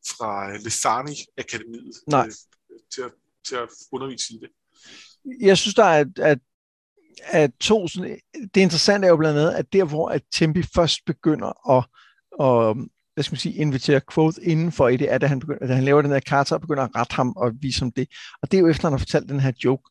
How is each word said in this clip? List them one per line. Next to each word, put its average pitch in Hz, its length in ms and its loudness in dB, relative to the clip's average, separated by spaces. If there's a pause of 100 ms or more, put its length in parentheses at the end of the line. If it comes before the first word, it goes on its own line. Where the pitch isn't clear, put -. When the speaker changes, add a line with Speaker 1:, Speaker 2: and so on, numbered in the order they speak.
Speaker 1:
fra 101 500 -8
Lethani-akademiet, 117 1400 -8 (140)
Speaker 2:
Nej. 135 200 0
Speaker 1:
øh, 110 60 -16 (600)
til - 80 -12
at, 120 100 -12 (360)
til 135 80 -10
at 120 140 -6 (220)
undervise 131 420 -10
i 113 80 -20
det. 120 80 -20 (920)
Speaker 2:
Jeg 196 160 6
synes, 202 180 -4
der 233 80 6
er, 156 220 4 (120)
at, 147 220 2 (840)
at 151 360 2
to 208 280 2
sådan, 175 320 -10 (340)
det 190 80 4
interessante 190 440 2
er 185 40 6
jo 170 80 8
blandt 151 220 2
andet, 160 120 2
at - 220 -4
der, 190 100 4
hvor 151 260 -2
at 147 120 -2 (120)
Tempi 160 300 2 (120)
først 170 300 2
begynder - 720 -4
at, 123 60 2 (640)
at, 113 280 4 (380)
hvad 147 100 -4
skal - 100 -6
man 131 60 -10
sige, - 160 -6
invitere 143 460 0 (120)
Quoth 160 280 2
indenfor 160 460 0
i 123 100 2
det, 143 140 -2
er, 131 60 0
da 139 100 0
han 143 120 0
begynder, 143 280 -8
da 127 60 0
han 127 100 2
laver 143 180 4
den 143 100 0
her 139 80 2
kata 143 360 0
og - 60 -4
begynder 147 220 -4
at 117 120 -8
rette 117 200 -4
ham 127 220 0
og 120 140 -2 (100)
vise 135 180 -4
ham 127 120 -2
det. 127 160 -4 (340)
Og - 100 -4
det 196 60 4
er 190 40 6
jo 170 80 6
efter, 151 180 0
han 151 60 0
har 131 40 -2
fortalt - 320 -2
den 139 100 -4
her 135 120 2 (120)
joke 131 260 0